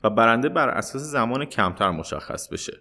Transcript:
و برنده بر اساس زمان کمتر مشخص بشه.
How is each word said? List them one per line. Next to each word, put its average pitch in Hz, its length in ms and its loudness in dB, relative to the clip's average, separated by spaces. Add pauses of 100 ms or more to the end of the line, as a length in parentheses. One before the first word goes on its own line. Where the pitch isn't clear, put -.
و 110 60 4
برنده 117 400 4
بر 160 200 2
اساس 135 320 -4
زمان 139 440 -2
کمتر 95 460 0
مشخص - 560 -8
بشه. - 340 -10